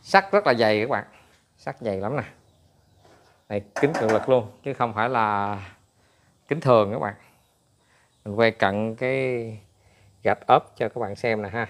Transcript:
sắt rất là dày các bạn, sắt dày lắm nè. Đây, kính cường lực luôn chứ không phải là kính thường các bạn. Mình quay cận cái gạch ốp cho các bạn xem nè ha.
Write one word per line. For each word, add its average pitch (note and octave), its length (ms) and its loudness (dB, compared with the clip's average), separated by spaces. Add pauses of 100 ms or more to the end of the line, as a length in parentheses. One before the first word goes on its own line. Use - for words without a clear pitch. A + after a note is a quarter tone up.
sắt F#3+ 300 2
rất G3+ 140 4
là C3 80 6
dày G#2+ 260 2
các B2 100 -2
bạn, A2 140 -4 (520)
sắt - 220 -12
dày G2+ 220 -4
lắm A2+ 160 -4
nè. A#2 80 -4 (1200)
Đây, G2+ 140 -4 (120)
kính D3 260 2
cường A2 120 2
lực G#2+ 160 0
luôn A#2+ 240 2 (100)
chứ C3+ 120 -8
không A#2 200 -4
phải A2 140 0
là G#2 500 -2 (880)
kính D3+ 120 -2
thường A2 320 4
các B2 60 -6
bạn. G2+ 160 -4 (1080)
Mình G#2 100 -10
quay A2+ 160 4
cận G#2+ 440 -2
cái B2 680 -4 (640)
gạch - 240 -2
ốp C3 300 4
cho A2+ 120 -2
các A#2+ 120 -8
bạn G2+ 160 -6
xem A2 260 -2
nè G2+ 60 -8
ha. A2+ 220 -4